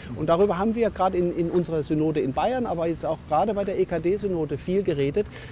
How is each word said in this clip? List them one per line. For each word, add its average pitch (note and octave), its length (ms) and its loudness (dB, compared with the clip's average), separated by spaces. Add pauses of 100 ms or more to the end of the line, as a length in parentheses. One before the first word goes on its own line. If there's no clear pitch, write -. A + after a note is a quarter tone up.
(180)
Und D#3 100 -2
darüber F3 300 4
haben G#3+ 180 0
wir A3 140 2
gerade F#3+ 280 0
in, F3 200 0
in E3+ 120 0
unserer E3 340 0
Synode D#3 360 2
in C3 140 0
Bayern, A3+ 320 0
aber E3+ 220 -2
jetzt D#3+ 180 -4
auch D3+ 140 -2 (100)
gerade F#3+ 240 2
bei G3+ 100 -2
der G3 160 -2
E F#3 60 2
K E3+ 140 -2
D-Synode F3 580 0
viel F#3 260 0
geredet. C#3+ 440 0 (240)